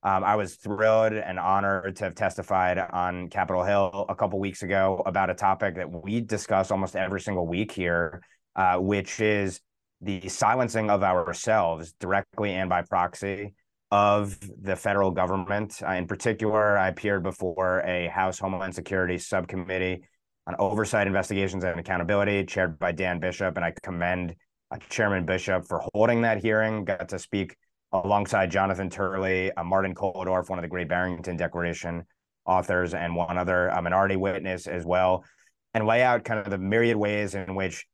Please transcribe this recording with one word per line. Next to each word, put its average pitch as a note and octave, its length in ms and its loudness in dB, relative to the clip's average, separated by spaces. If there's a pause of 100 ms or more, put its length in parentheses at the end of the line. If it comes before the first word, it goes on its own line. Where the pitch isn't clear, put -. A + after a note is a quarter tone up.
um, F#2+ 200 2
I G2+ 100 4
was G2+ 220 -2
thrilled A2 560 4
and F#2 260 -4
honored G2 580 2
to G#2 80 -4
have F2+ 120 -6
testified F#2 600 0
on F2+ 520 -2
Capitol F#2 340 -2
Hill G2 460 2
a F#2+ 80 -4
couple G2 240 -2
weeks G2 240 -6
ago F#2+ 420 2
about F#2+ 240 0
a F2+ 40 0
topic F#2+ 420 0
that F2 120 -6
we F#2 320 -4
discuss G2+ 520 0
almost F#2+ 240 -2
every F#2+ 240 -2
single F2+ 260 -4
week F2+ 240 -4
here, E2+ 500 0 (360)
uh, F#2 220 4
which G2 420 0
is G2+ 400 2 (400)
the F#2 280 -6
silencing A2 600 2
of G2 140 4
ourselves F2 960 0
directly G2 500 -2
and F#2 180 -2
by F2 140 0
proxy G2 720 -2 (380)
of G2+ 440 4 (260)
the F#2+ 120 -2
federal G2 380 2
government. F#2+ 760 -2
Uh, F#2+ 60 -2
in F2+ 160 -2
particular, G#2+ 680 2
I F#2 120 4
appeared G2 340 0
before F#2 640 0
a F2+ 220 0
House F#2+ 320 -2
Homeland F#2 340 -4
Security F2+ 440 -2
Subcommittee F#2 840 -2 (480)
on F2 100 -6
Oversight, G2+ 480 2
Investigations, G2 560 0
and F2 160 -2
Accountability, G2 680 0
chaired F2+ 320 0
by F2+ 140 0
Dan F2 300 -2
Bishop, F2+ 340 -2
and F2 100 -2
I E2+ 80 0 (120)
commend, F2 500 -2 (380)
uh, - 60 -10 (100)
Chairman G2+ 360 0
Bishop F#2 440 0
for E2+ 160 -4 (100)
holding A#2 280 4
that A2+ 200 2
hearing. A2 420 2
Got F2+ 260 -4
to F#2+ 100 -6
speak G2 340 -4 (400)
alongside G2 560 2
Jonathan F#2+ 380 0
Turley, F#2+ 640 -2
uh, E2+ 100 -6
Martin F#2 320 0
Kulldorff, F#2 540 -2
one F#2 100 -4
of F2 40 -6
the E2+ 60 -8
great F2 200 -4
Barrington F2+ 480 -2
Declaration E2+ 680 -4 (440)
authors, F2+ 480 2
and E2+ 200 -4
one E2+ 220 -2
other, F2+ 340 2
uh, F2 120 0
minority F#2+ 340 2
witness F#2 500 -4
as E2 200 -6
well, F#2 360 4 (520)
and A2 120 2
lay A#2 160 4
out A#2+ 220 4
kind A2 160 -2
of G2+ 80 -8
the G2+ 80 -2
myriad A2 400 2
ways G#2 380 0
in F#2+ 200 -6
which F#2+ 400 -4